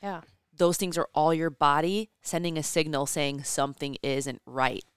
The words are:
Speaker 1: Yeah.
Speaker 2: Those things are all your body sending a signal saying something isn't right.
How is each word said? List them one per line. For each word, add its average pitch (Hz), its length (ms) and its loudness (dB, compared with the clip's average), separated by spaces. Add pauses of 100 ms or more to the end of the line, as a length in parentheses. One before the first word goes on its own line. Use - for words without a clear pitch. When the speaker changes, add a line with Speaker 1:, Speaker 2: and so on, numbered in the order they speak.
Speaker 1:
Yeah. 185 200 -8 (340)
Speaker 2:
Those 175 220 4
things 175 200 -2
are 165 160 0
all 156 200 4
your 165 180 0
body 160 580 2 (120)
sending 170 360 -2
a 156 60 -4
signal 151 420 0
saying 139 380 -2
something 139 580 -4
isn't 135 440 -2
right. 123 380 -2 (140)